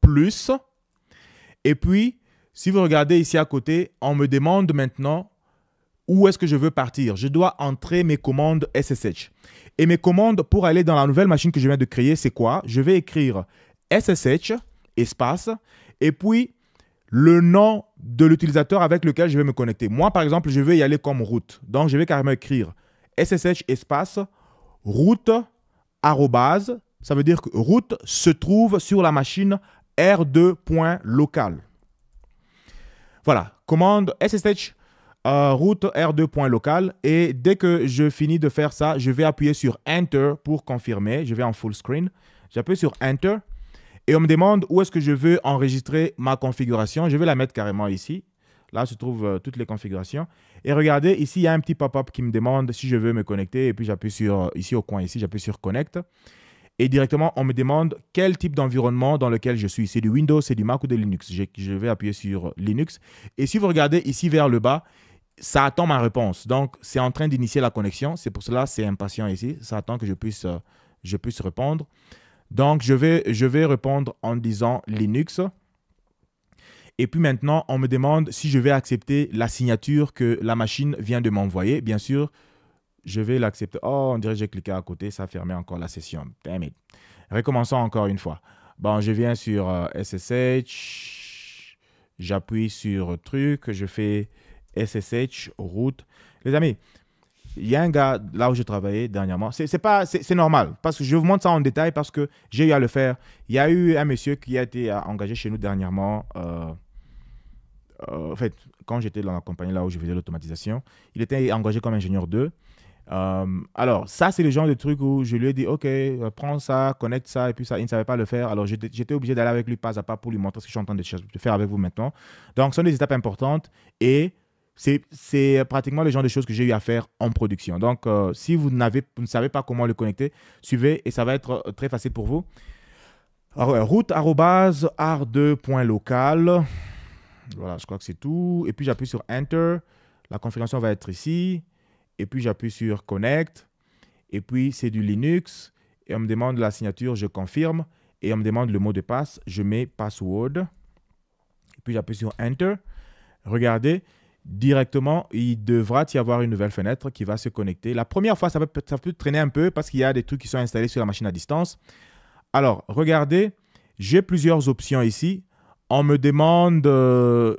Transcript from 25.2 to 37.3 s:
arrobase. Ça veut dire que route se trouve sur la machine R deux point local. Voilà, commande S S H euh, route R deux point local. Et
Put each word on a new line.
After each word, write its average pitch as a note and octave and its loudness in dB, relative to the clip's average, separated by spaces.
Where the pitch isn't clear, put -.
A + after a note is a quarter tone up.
arrobase. D3 2
Ça - -4
veut C#3+ 2
dire D#3+ 4
que - -10
route D#3+ 2
se - 2
trouve G3+ 4
sur F#3+ 2
la D#3+ 4
machine F#3+ 0
R F3 6
deux E3 6
point D#3+ 0
local. A#2 0
Voilà, A#2 0
commande F#3+ 2
S - 0
S G3 -2
H - -2
euh, C#3+ 4
route F#3 2
R D3+ 2
deux D#3 2
point C#3+ -2
local. D3+ 0
Et D#3+ 2